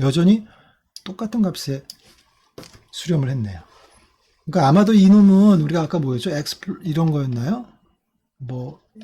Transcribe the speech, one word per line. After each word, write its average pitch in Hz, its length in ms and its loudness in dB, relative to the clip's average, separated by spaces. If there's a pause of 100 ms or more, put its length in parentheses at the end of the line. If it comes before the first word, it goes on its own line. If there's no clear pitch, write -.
여전히 170 440 0 (580)
똑같은 220 380 -8
값에 143 420 -6 (1080)
수렴을 143 400 -4
했네요. 101 320 -10 (800)
그러니까 156 220 0
아마도 196 260 4
이놈은 196 680 6
우리가 160 200 -2
아까 160 160 -4
뭐였죠? 135 320 -4
X 147 300 -8
플-, - 240 -12
이런 160 260 -2
거였나요? 143 560 -4 (720)
뭐 127 460 -14 (200)